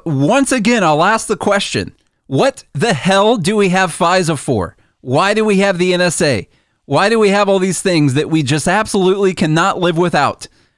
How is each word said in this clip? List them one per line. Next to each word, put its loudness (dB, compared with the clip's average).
once 0
again, 0
I'll 2
ask 0
the -2
question, -4
what -2
the 0
hell 2
do -2
we 2
have 0
fisa 0
for? -4
Why 0
do 0
we 2
have 0
the 0
N 0
S -2
A? -2
Why 0
do 2
we 4
have 2
all 2
these -2
things 2
that -2
we 0
just -2
absolutely 0
cannot -2
live -2
without? -2